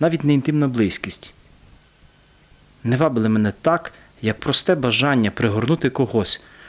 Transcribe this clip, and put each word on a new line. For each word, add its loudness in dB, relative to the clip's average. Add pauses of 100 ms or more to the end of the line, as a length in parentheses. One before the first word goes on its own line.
навіть 0
не 4
інтимна 0
близькість -4 (1500)
не 0
вабили 2
мене 2 (100)
так, 0 (300)
як -2
просте 0
бажання 2
пригорнути 0
когось, -2 (280)